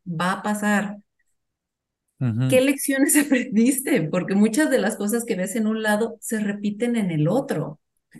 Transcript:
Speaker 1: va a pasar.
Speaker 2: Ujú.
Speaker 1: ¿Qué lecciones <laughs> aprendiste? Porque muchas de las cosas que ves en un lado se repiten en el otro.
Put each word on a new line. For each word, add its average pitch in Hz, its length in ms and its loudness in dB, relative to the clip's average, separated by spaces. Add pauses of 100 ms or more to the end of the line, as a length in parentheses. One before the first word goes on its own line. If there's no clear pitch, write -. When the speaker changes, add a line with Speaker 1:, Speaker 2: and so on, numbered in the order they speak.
Speaker 1:
va 180 260 -2
a 202 100 -6
pasar. 208 540 -2 (1200)
Speaker 2:
Ujú. 123 280 0
Speaker 1:
¿Qué 254 140 4
lecciones 277 540 2
<laughs> 285 100 4
aprendiste? 240 800 2
Porque 175 320 -2
muchas 226 340 4
de 254 100 2
las 202 180 0
cosas 226 280 -2
que 208 100 -4
ves 185 200 -4
en 220 120 0
un 220 160 -2
lado 214 380 0
se 220 180 -4
repiten 208 560 -2
en 196 160 0
el 151 160 2
otro. 185 520 -2 (400)